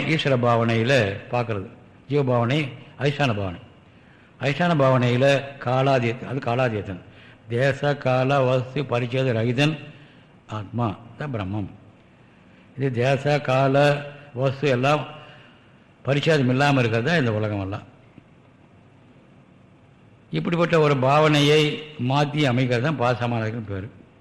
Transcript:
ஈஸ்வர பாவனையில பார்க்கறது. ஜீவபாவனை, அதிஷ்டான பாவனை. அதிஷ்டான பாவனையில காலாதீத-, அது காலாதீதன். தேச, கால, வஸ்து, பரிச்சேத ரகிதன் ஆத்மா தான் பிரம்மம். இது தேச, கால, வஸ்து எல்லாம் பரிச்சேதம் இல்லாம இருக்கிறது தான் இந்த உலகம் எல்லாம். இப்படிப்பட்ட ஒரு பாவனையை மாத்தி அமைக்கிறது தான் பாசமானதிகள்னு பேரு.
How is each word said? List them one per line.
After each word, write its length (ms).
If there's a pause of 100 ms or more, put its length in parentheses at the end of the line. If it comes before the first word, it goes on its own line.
ஈஸ்வர 320
பாவனையில 800 (160)
பார்க்கறது. 360 (420)
ஜீவபாவனை, 600 (300)
அதிஷ்டான 360
பாவனை. 240 (840)
அதிஷ்டான 340
பாவனையில 680 (160)
காலாதீத-, 680
அது 140
காலாதீதன். 600 (500)
தேச, 480
கால, 420
வஸ்து, 440
பரிச்சேத 500
ரகிதன் 440 (720)
ஆத்மா 500 (200)
தான் 160
பிரம்மம். 360 (1080)
இது 140
தேச, 500
கால, 640 (280)
வஸ்து 360
எல்லாம் 360 (1000)
பரிச்சேதம் 440
இல்லாம 300
இருக்கிறது 300
தான் 100
இந்த 140
உலகம் 280
எல்லாம். 320 (2250)
இப்படிப்பட்ட 500
ஒரு 140
பாவனையை 880 (260)
மாத்தி 400
அமைக்கிறது 460
தான் 40
பாசமானதிகள்னு 680
பேரு. 240 (300)